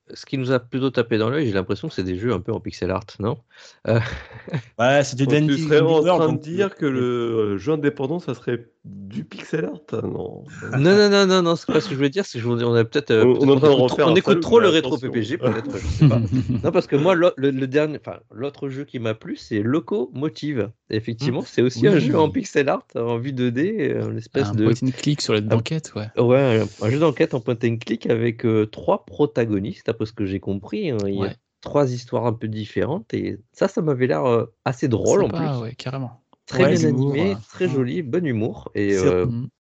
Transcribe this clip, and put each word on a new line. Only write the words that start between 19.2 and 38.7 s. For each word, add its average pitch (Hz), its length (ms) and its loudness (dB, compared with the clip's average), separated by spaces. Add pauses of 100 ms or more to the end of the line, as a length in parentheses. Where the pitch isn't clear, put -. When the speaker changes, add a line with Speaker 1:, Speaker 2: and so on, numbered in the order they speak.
Speaker 1:
c'est 107 260 -4
Locomotive. 147 1080 -4 (180)
Et 110 80 -4
effectivement, 120 460 -4
Speaker 2:
Hmm. - 40 -10
Speaker 1:
c'est - 160 0
aussi 120 200 0
Speaker 4:
Oui. 196 60 6
Speaker 1:
un 185 100 6
jeu 143 200 2
en 156 120 4
pixel 156 400 0
art, 226 240 -4
en 117 240 -2
vue 135 140 -6
deux 123 180 0
D, 156 440 -2
euh, 110 160 -4
une 110 80 -6
espèce 113 300 -2
Speaker 4:
Un 104 60 -4
Speaker 1:
de 107 100 2
Speaker 4:
point 113 180 4
and 131 100 0
click 147 280 -2
sur 117 140 0
la 107 60 2
Speaker 1:
un - 20 -4
Speaker 4:
banquette, 117 520 -2
ouais. 107 140 -8 (120)
Speaker 1:
Ouais, 123 420 4 (180)
un, 110 60 -2
un 110 40 2
jeu 135 80 0
d'enquête 156 360 2
en 123 60 -2
point 120 240 -4
and 117 120 0
click - 320 -6
avec, 117 380 0
euh, 110 200 2
trois - 380 -2
protagonistes, 117 840 -4
d'après 117 200 -4
ce - 60 -18
que 107 120 -6
j'ai 95 160 -4
compris, 135 500 -6
hein. 117 60 -4 (100)
Il 98 80 -4
y 98 40 -4
a - 20 -4
Speaker 4:
Ouais. 98 160 -6 (240)
Speaker 1:
trois 139 320 -2
histoires 120 320 -6
un 120 80 0
peu 110 160 -8
différentes 110 640 -6
et 101 260 -6 (140)
ça, - 160 -2
ça 208 140 -4
m'avait 131 240 0
l'air, 151 180 -2
euh, 117 220 2 (180)
assez 131 240 -4
drôle 127 340 2
en - 40 2
Speaker 4:
Sympa, 160 260 -2
Speaker 1:
plus. 123 100 -4
Speaker 4:
ouais, 113 120 -10
carrément. 131 420 -10 (300)
Speaker 1:
Très - 180 0
Speaker 2:
Ouais, 160 120 4
Speaker 1:
bien 156 120 2
Speaker 4:
L'humour, 139 240 2
Speaker 1:
animé, 170 180 0
Speaker 4:
ouais. 196 60 -4 (160)
Speaker 1:
très 185 160 -2
Speaker 2:
Mm. 160 60 -2
Speaker 1:
joli, 139 280 -2
bon 156 240 -4
humour 120 480 -4